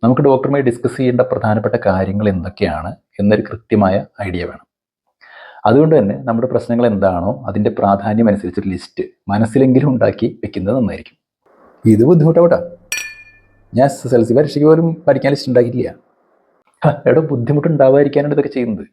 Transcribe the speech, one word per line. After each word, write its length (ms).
നമുക്ക് 240
ഡോക്ടറുമായി 420
ഡിസ്കസ് 300
ചെയ്യേണ്ട 220
പ്രധാനപ്പെട്ട 440
കാര്യങ്ങൾ 460
എന്തൊക്കെയാണ് 580
എന്നൊരു 300
കൃത്യമായ 460
ഐഡിയ 220
വേണം. 160
അതുകൊണ്ട് 320
തന്നെ 160
നമ്മുടെ 260
പ്രശ്നങ്ങൾ 400
എന്താണോ 380
അതിൻ്റെ 280
പ്രാധാന്യം 540
അനുസരിച്ചൊരു 420
ലിസ്റ്റ് 300
മനസ്സിലെങ്കിലും 600
ഉണ്ടാക്കി 340
വെക്കുന്നത് 360
നന്നായിരിക്കും. 360
ഇത് 160
ബുദ്ധിമുട്ടാവട്ടെ. 500
ഞാൻ 140
എസ് 160
എസ് 100
എൽ 100
സി 100
പരീക്ഷയ്ക്ക് 340
പോലും 180
പഠിക്കാൻ 280
ലിസ്റ്റ് 180
ഉണ്ടാക്കിയിട്ടില്ല. 380
ഹ, 60
എടോ, 120
ബുദ്ധിമുട്ടുണ്ടാവാതിരിക്കാനാണ് 1040
ഇതൊക്കെ 220
ചെയ്യുന്നത്. 360